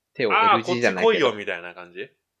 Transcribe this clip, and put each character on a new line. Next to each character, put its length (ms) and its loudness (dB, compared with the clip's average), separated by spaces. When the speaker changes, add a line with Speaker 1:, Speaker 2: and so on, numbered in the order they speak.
Speaker 1:
手 100 -2
を 80 0
Speaker 2:
あ 200 4
ー、 20 4
Speaker 1:
L 80 0
字 180 -2
じ 60 4
ゃ 40 2
な 120 -4
い 20 4
け 20 4
ど。 40 6
Speaker 2:
こ 0 -
っ 20 2
ち 40 0
来 20 -2
い 20 -2
よ 140 2
み 100 -12
た 120 -6
い 40 -14
な 140 -16
感 180 -18
じ？ 160 -14